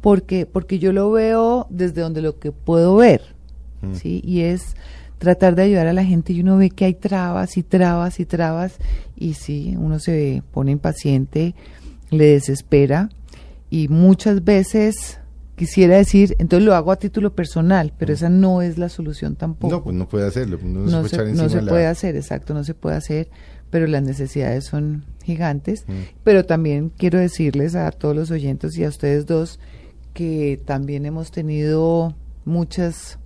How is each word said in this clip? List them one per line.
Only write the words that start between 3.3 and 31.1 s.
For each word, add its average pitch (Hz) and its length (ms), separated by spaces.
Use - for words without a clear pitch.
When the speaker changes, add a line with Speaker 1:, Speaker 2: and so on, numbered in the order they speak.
Speaker 2:
Mm. 95 120
Speaker 1:
¿sí? 170 300
Y 180 180
es 175 340
tratar 180 380
de 185 60
ayudar 190 260
a 165 40
la 185 120
gente, 180 280
y 175 80
uno 190 160
ve 190 140
que 190 160
hay 185 80
trabas 185 640
y 180 40
trabas 175 580
y 175 40
trabas, 165 520
y 160 180
sí, 147 440
uno 156 200
se 147 440
pone 139 200
impaciente, 147 840
le 156 220
desespera, 143 800
y 156 200
muchas 180 560
veces 208 760
quisiera 180 400
decir, 196 420
"Entonces 175 280
lo 202 80
hago 170 180
a 190 40
título 202 380
personal", 165 640
pero 151 140
Speaker 2:
Mm. - 40
Speaker 1:
esa 165 120
no 185 340
es 170 160
la 175 120
solución 151 460
tampoco. 160 380
Speaker 2:
No, 160 80
pues 92 140
no 90 120
puede 101 180
hacerlo, 101 360
no 90 240
se 170 60
Speaker 1:
No 165 60
Speaker 2:
puede 160 100
Speaker 1:
se, 170 80
Speaker 2:
echar 110 100
Speaker 1:
no 107 60
Speaker 2:
encima 160 160
Speaker 1:
se 165 140
Speaker 2:
la - 100
Speaker 1:
puede 170 140
hacer, 170 300
exacto, 139 380
no 147 80
se 151 120
puede 156 220
hacer, 156 320
pero 165 160
las 147 160
necesidades 135 640
son 151 380
gigantes. 165 640
Speaker 2:
Mm. 101 40
Speaker 1:
Pero 196 200
también 160 520
quiero 180 220
decirles 160 560
a 160 160
todos 147 240
los 160 160
oyentes 151 460
y 165 80
a 156 60
ustedes 147 360
dos 165 320
que 151 540
también 143 400
hemos 160 240